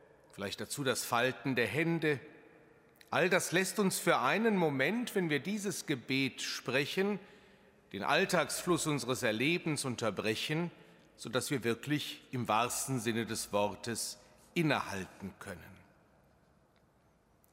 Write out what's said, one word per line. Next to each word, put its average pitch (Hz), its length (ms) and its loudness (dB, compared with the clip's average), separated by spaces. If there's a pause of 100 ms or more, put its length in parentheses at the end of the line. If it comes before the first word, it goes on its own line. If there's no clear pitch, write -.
(360)
vielleicht 98 240 -8
dazu 110 240 -6
das 123 220 0
Falten 127 500 2
der 120 100 4
Hände. 156 540 0 (920)
All 156 200 4
das 175 240 2
lässt 185 260 0
uns 190 200 2
für 156 200 4
einen 196 380 4
Moment, 165 580 2
wenn 180 140 2
wir 147 100 2
dieses 196 460 -4
Gebet 131 560 -2
sprechen, 185 760 -2 (760)
den 98 100 -4
Alltagsfluss 165 840 2
unseres 127 380 0
Erlebens 139 640 0
unterbrechen, 110 840 -2 (440)
sodass 120 360 -4
wir 127 120 0
wirklich 117 580 -2 (100)
im 123 180 -2
wahrsten 120 500 2
Sinne 113 260 0
des - 280 -6
Wortes 101 640 -2 (380)
innehalten 101 840 -2
können. 87 240 -12 (1900)